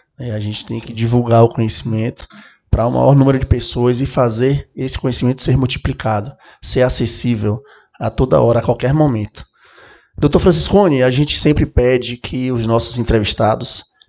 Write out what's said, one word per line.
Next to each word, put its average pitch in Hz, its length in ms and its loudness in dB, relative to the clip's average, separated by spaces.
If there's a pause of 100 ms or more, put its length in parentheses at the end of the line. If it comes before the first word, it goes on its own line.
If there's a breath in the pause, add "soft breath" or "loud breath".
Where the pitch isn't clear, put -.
(180)
né? 123 120 -10
A 107 100 -6
gente 104 240 -8
tem 113 160 -8
que 120 120 -12
divulgar 117 520 2
o 113 40 6
conhecimento 113 760 -4 (440 loud breath)
pra 110 160 2
o 123 40 0
maior 127 240 4
número 135 240 4
de 135 80 -4
pessoas 123 540 0
e 139 60 -2
fazer 131 680 0
esse 131 240 -6
conhecimento 127 440 -2
ser 127 140 2
multiplicado, 123 760 -4 (300 soft breath)
ser - 200 0
acessível 113 800 0 (380 soft breath)
a 113 120 -4
toda 131 300 2
hora, 117 200 2
a - 20 -2
qualquer 123 300 -2
momento. 135 520 -2 (720 soft breath)
Doutor 147 220 0
Franciscone, 165 600 2
a 127 80 2
gente 143 280 0
sempre 147 280 2
pede 123 500 0
que 127 340 -6
os 117 160 -2
nossos 113 320 0
entrevistados 113 840 -2 (240 soft breath)